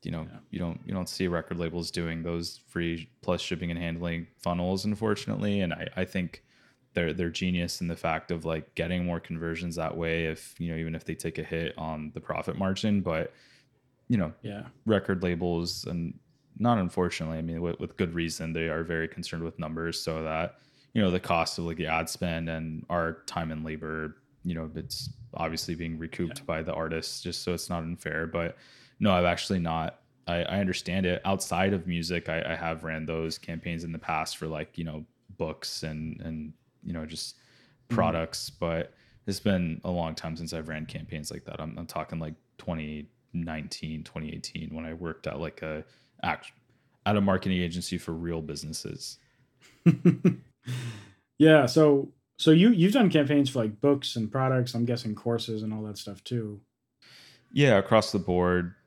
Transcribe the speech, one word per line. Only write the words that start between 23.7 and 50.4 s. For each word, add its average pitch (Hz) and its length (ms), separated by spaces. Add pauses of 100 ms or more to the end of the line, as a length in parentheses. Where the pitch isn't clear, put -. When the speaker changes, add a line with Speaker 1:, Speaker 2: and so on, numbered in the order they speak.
Speaker 1:
you 87 120
know, 80 180
it's - 360 (260)
obviously 82 400
being 82 240
recouped 82 400
Speaker 2:
Yeah. - 60
Speaker 1:
by 80 180
the 80 100
artists, 80 480
just - 220
so 90 100
it's - 160
not 85 140
unfair. 82 420
But 85 320 (420)
no, 104 120
I've 87 140
actually 87 340
not, 82 400 (260)
I, 85 120
I 90 240
understand 92 440
it. 90 200
Outside 95 480
of 85 120
music, 85 440
I, 82 120 (120)
I - 20
have 82 300
ran 80 200
those 80 320
campaigns 82 460
in 85 80
the 80 80
past 80 380
for, 82 100
like, 78 320
you 85 60
know, 78 200 (320)
books - 460
and, 78 380
and, 78 320 (280)
you - 120
know, 80 120
just 80 300
Speaker 2:
Mm-hmm. - 600
Speaker 1:
products, 82 540
but 82 440 (340)
it's 98 140
been 90 420
a 90 80
long 82 240
time 82 220
since 82 160
I've 80 160
ran 78 160
campaigns 78 440
like 73 160
that. - 140
I'm, 78 180
I'm 85 100
talking, 82 320
like, 80 160 (220)
twenty 76 520 (240)
nineteen, 78 720
twenty 78 300
eighteen, 80 400
when 80 120
I 80 80
worked 82 340
at, - 120
like, 80 220
a 78 220 (400)
act-, - 300 (520)
at 104 120
a 104 40
marketing 95 380
agency 87 400
for 82 140
real 82 280
businesses. - 800 (680)
Speaker 2:
<laughs> - 20 (1500)